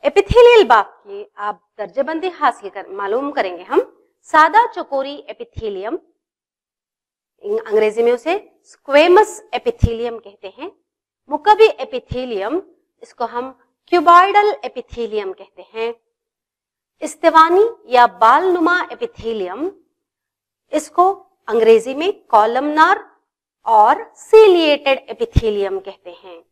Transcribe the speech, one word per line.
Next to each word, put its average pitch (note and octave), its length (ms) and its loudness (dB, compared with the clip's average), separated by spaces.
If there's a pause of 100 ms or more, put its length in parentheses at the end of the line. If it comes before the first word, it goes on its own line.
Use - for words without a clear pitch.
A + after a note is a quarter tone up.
एपिथेलियल A4 600 4
बाफ्ट A3+ 340 2
की G3+ 280 -18 (120)
आप G#3 220 -10 (180)
दर्जेबंदी C4+ 520 -8
हासिल C4 400 -4
कर, F#3+ 180 -16
मालूम G#3 440 -6
करेंगे F#3 320 -8
हम। C#4 160 -2 (480)
सादा E4 400 4
चकोरी C#4+ 480 -8 (120)
एपिथेलियम, A3 680 -12 (1500)
अंग्रेजी G#3+ 580 -2
में A#3 100 2
उसे D#4 240 -4 (280)
स्क्वेमस F4+ 760 0 (120)
एपिथेलियम A#3 640 -4
कहते G3+ 320 -20
हैं। D4+ 200 -18 (600)
मुकबी G#4 380 2 (120)
एपिथेलियम, B3 840 -8 (400)
इसको - 240 -10
हम A#3+ 240 -10 (420)
क्यूबॉइडल F4+ 580 4 (140)
एपिथेलियम G#3+ 680 -10
कहते F#3 400 -20
हैं। A#3 220 -8 (1080)
इस्तिवानी E4 680 2 (200)
या A#3+ 180 4 (120)
बालनुमा F4 600 2 (120)
एपिथेलियम, A3+ 800 -10 (1000)
इसको F4 400 -2 (360)
अंग्रेजी A3+ 460 0
में E4+ 180 -6 (140)
कॉलमनार D4 800 0 (640)
और A3+ 360 2 (140)
सीलिएटेड D#4+ 800 4 (120)
एपिथेलियम G#3 680 -4
कहते F#3+ 320 -20
हैं। E3+ 400 -20